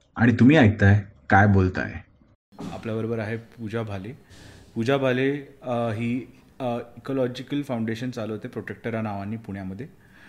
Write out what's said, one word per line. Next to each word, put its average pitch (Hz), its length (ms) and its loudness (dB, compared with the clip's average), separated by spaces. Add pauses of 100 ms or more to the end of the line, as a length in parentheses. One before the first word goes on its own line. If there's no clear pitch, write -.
(160)
आणि 117 160 4
तुम्ही 127 240 8
ऐकताय 104 480 6 (260)
काय 101 160 8
बोलताय. 92 460 2 (800)
आपल्याबरोबर 110 460 -6
आहे 110 180 -6
पूजा 113 460 -10
भाले. 101 300 -10 (600)
पूजा 117 220 2
भाले, 135 680 -2
अ, 120 260 -2
ही, 117 440 -4 (280)
अ, 120 180 -4 (180)
इकॉलॉजिकल 135 680 -4
फाउंडेशन 117 480 -6
चालवते 110 380 -8
प्रोटेक्टर 110 460 -8
या 110 80 -4
नावाने 104 340 -6
पुण्यामध्ये. 98 500 -10 (420)